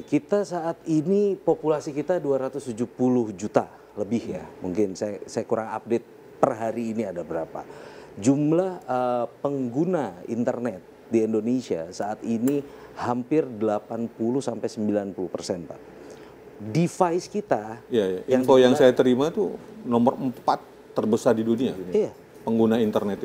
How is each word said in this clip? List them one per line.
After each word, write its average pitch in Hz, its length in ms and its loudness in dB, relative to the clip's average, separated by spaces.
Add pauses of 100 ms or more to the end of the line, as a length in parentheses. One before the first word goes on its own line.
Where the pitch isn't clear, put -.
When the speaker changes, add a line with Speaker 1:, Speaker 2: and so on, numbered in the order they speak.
Speaker 1:
kita 196 400 0
saat 165 400 -6
ini 185 540 2
populasi 151 560 0
kita 151 260 -2
dua 139 240 0
ratus 131 240 -8
tujuh 113 220 -4
puluh 123 420 2
juta 98 400 0 (240)
lebih 104 400 -4
ya. 80 80 -12
Speaker 2:
Hmm. - 240 -10
Speaker 1:
Mungkin 95 240 0
saya, 104 320 -6
saya - 240 -6
kurang 110 240 -4
update 110 320 -2 (320)
per 135 160 2
hari 113 400 -4
ini 107 160 -4
ada 85 160 -8
berapa. 82 400 -8 (560)
Jumlah, 151 520 2 (120)
eh, 123 400 -2 (160)
pengguna 135 880 -2
internet 117 560 -2 (240)
di 113 160 4
Indonesia 110 640 0
saat 104 380 -6
ini 120 340 0 (400)
hampir 127 480 0
delapan 110 560 -2
puluh 117 400 -2
sampai 113 240 -4
sembilan 104 480 -2
puluh 90 160 -6
persen, 90 320 -4
Pak. - 160 -14 (800)
Device 165 720 0
kita 117 560 -4
Speaker 2:
Iya, 113 160 2
iya. 92 160 -2 (160)
Speaker 1:
yang 127 80 2
Speaker 2:
Info 131 160 8
yang 127 160 8
Speaker 1:
digunakan - 40 6
Speaker 2:
saya 127 120 10
terima 127 400 4
tuh 98 240 -2 (320)
nomor 120 320 4
empat 131 400 -2 (320)
terbesar 120 400 2
di 113 140 0
dunia. 117 260 0 (220)
Speaker 1:
Iya. 180 180 2 (320)
Speaker 2:
Pengguna 113 340 4
internet 104 460 0